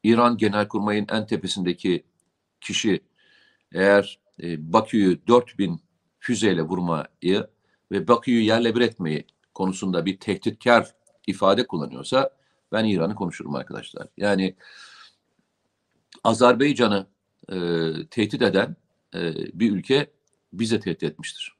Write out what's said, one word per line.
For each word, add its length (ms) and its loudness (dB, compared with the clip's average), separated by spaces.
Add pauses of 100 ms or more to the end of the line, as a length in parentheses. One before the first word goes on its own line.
İran 340 4
Genelkurmay'ın 720 -2
en 160 -4
tepesindeki 760 -4 (580)
kişi 420 -2 (680)
eğer, 480 2 (240)
e, 300 -8
Bakü'yü 540 2
dört 320 2
bin 220 -4 (380)
füzeyle 420 0
vurmayı 880 -4 (440)
ve 160 -4
Bakü'yü 340 2
yerle 340 2
bir 60 2
etmeyi 440 -2 (280)
konusunda 520 -4
bir 140 -4
tehditkar 760 0 (320)
ifade 400 0
kullanıyorsa 640 -4 (420)
ben 140 0
İran'ı 300 0
konuşurum 400 -8
arkadaşlar. 520 -12 (100)
Yani 380 0 (1700)
Azerbaycan'ı, 840 4 (420)
e, 80 -8 (500)
tehdit 340 -2
eden, 340 2 (400)
e, 180 -4 (200)
bir 180 2
ülke 400 0 (420)
bize 260 -2
tehdit 240 -6
etmiştir. 560 -10